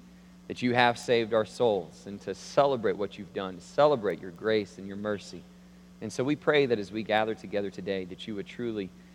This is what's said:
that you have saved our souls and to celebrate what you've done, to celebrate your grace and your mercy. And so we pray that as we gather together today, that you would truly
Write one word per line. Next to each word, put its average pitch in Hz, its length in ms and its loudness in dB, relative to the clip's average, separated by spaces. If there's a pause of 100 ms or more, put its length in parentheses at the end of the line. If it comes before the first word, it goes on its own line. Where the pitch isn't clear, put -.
(460)
that - 160 -10
you 120 120 2
have 120 220 6
saved 117 380 2
our 110 100 4
souls 101 640 0
and 101 140 -10
to - 160 -6
celebrate 123 600 2
what 98 220 -6
you've 90 160 -12
done, 95 220 -6
to 87 40 -14
celebrate 110 600 2
your 92 100 -12
grace 101 480 -2
and 95 80 -10
your 98 100 -10
mercy. 101 460 -6 (580)
And 110 120 -8
so 131 100 -2
we 143 140 0
pray 147 300 4
that 117 120 2
as 98 140 -8
we 110 100 -4
gather 107 320 2
together 101 360 -4
today, 95 340 -4
that 90 240 -12
you 110 80 -6
would 95 100 -6
truly 110 440 -6 (240)